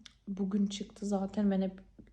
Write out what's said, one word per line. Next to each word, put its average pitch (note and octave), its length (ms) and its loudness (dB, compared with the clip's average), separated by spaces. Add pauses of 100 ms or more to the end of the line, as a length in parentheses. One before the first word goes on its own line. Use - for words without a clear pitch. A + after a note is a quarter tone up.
(280)
Bugün G3+ 380 2
çıktı - 400 -6
zaten. G3+ 460 2
Ben F#3+ 100 4
hep, F#3+ 200 -2 (320)